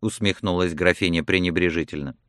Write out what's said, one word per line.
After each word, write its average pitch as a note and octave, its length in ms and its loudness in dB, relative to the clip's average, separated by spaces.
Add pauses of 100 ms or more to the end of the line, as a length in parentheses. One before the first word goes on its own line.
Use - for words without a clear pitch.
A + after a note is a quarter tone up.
усмехнулась F#2 720 0
графиня F2 480 2
пренебрежительно. E2 920 0 (120)